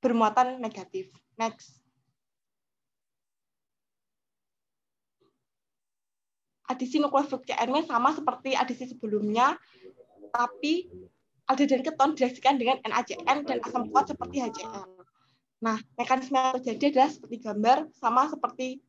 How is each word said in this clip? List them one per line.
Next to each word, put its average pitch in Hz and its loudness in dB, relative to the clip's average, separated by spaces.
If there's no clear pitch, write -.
bermuatan 240 2
negatif. 202 -10
Next. 226 -8
Adisi 254 -4
nukleofil 277 0
C - -6
N 240 -2
W 285 0
sama 247 2
seperti - -2
adisi 254 -4
sebelumnya, 220 0
tapi 294 -2
aldehyde 269 4
dan 254 0
keton 311 2
direaksikan 254 2
dengan 247 0
N - -6
A 240 0
C 196 -10
N 285 0
dan 254 -4
asam 233 -4
kuat 269 4
seperti - -6
H 233 -4
C 196 -10
L. 196 -12
Nah, 220 0
mekanisme 262 0
yang 262 0
terjadi 254 -2
adalah 269 6
seperti - -14
gambar, 220 2
sama 262 2
seperti 254 -6